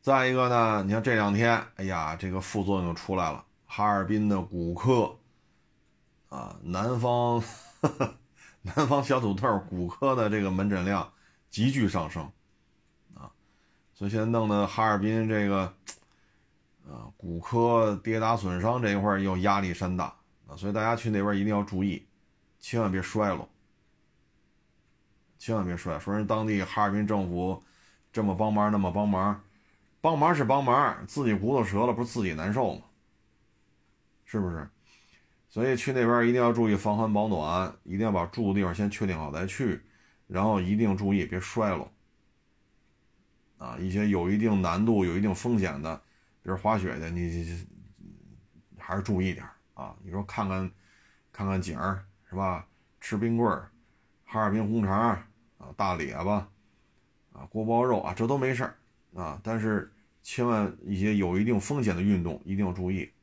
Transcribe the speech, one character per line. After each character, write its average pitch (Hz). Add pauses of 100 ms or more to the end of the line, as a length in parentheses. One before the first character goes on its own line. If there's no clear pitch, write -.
再 135
一 127
个 127
呢， 113
你 95
看 113
这 123
两 104
天， 113 (120)
哎 98
呀， 82
这 95
个 92
副 95
作 95
用 85
出 95
来 82
了， - (180)
哈 -
尔 101
滨 104
的 98
骨 87
科 117 (1120)
啊， -
南 104
方， 120 (420)
<laughs> -
南 131
方 139
小 131
土 104
豆 98
儿 101
骨 90
科 131
的 110
这 104
个 98
门 95
诊 92
量 95 (380)
急 120
剧 123
上 82
升 80 (920)
啊， - (640)
所 98
以 -
现 110
在 110
弄 113
得 101
哈 113
尔 107
滨 110
这 104
个， 95 (1160)
啊， 60 (100)
骨 85
科 117
跌 110
打 113
损 90
伤 120
这 107
一 101
块 101
儿 98
又 95
压 98
力 90
山 92
大 82 (420)
啊， 73
所 95
以 104
大 107
家 113
去 113
那 101
边 101
一 98
定 104
要 104
注 98
意， 92 (500)
千 -
万 101
别 92
摔 104
了， 73 (1900)
千 113
万 101
别 87
摔。 85
说 98
人 104
当 110
地 107
哈 95
尔 101
滨 104
政 101
府 90 (500)
这 113
么 98
帮 107
忙， 104
那 104
么 95
帮 104
忙， 101 (640)
帮 160
忙 160
是 147
帮 135
忙， 131
自 139
己 107
骨 107
头 123
折 101
了， 120
不 117
是 117
自 113
己 87
难 80
受 110
吗？ - (1400)
是 107
不 92
是？ 80 (840)
所 120
以 127
去 131
那 123
边 120
一 120
定 123
要 120
注 113
意 104
防 104
寒 107
保 104
暖， 87
一 95
定 -
要 110
把 87
住 104
的 95
地 98
方 87
先 101
确 104
定 92
好 73
再 82
去， 104 (420)
然 92
后 107
一 92
定 104
注 98
意 90
别 87
摔 101
了。 71 (1700)
啊， 62
一 92
些 104
有 90
一 104
定 104
难 90
度、 107
有 85
一 95
定 101
风 117
险 80
的， 80 (480)
比 -
如 92
滑 107
雪 78
的， 82
你， 87
你， 85 (1040)
你 -
还 92
是 95
注 95
意 92
点 64
儿 - (220)
啊。 58
你 92
说 98
看 101
看， 92 (580)
看 98
看 95
景 87
儿 95 (280)
是 90
吧？ 92 (320)
吃 -
冰 117
棍 117
儿、 85 (540)
哈 110
尔 104
滨 107
红 113
肠 98
儿 110 (360)
啊、 64
大 95
列 67
巴 101 (840)
啊、 67
锅 110
包 117
肉 117
啊， 90
这 110
都 139
没 131
事 120
儿 - (400)
啊。 80
但 113
是 107 (300)
千 -
万 107
一 95
些 104
有 95
一 107
定 113
风 143
险 98
的 87
运 95
动 85
一 95
定 101
要 90
注 90
意 92 (100)